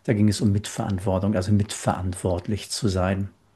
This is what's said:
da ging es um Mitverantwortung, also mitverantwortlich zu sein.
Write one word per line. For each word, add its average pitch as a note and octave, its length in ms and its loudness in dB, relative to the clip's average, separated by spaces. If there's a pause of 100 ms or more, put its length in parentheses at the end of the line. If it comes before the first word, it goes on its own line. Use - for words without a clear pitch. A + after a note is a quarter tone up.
da B2 80 2
ging G#2+ 160 4
es G2+ 140 0
um G#2 100 4
Mitverantwortung, G2 840 0
also F#2 180 0
mitverantwortlich F#2+ 1160 -2
zu - 180 -2
sein. F#2+ 420 0 (260)